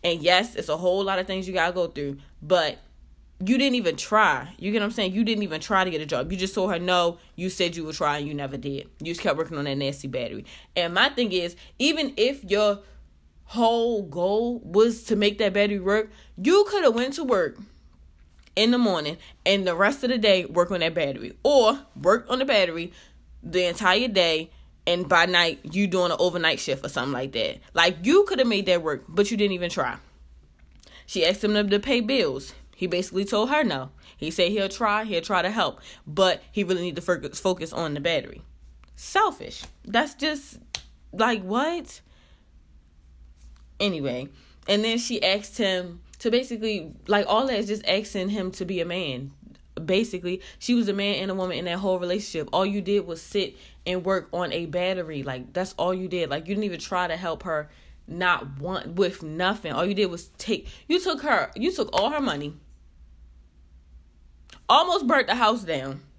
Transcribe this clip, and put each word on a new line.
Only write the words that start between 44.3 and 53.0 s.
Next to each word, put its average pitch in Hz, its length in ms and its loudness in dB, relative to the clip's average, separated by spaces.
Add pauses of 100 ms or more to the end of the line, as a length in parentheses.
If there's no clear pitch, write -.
and 208 160 2
then 226 160 0
she 240 240 -4
asked 202 360 -2
him 180 420 -2 (200)
to 233 100 0
basically, 220 640 -2 (120)
like, 208 220 2
all 233 180 2
that 247 120 -2
is 208 80 -2
just 208 200 -6
asking 202 440 -2
him 190 220 -4
to 185 120 -8
be 180 160 -4
a 165 60 -2
man. 143 440 -6 (540)
Basically, 185 580 0 (160)
she 240 160 0
was 226 140 2
a 202 40 0
man 202 240 0
and 190 140 -4
a 190 40 -2
woman 185 220 -2
in 170 100 -6
that 175 120 -2
whole 185 200 0
relationship. 180 540 -4
All 190 140 4
you 202 160 -2
did 196 240 0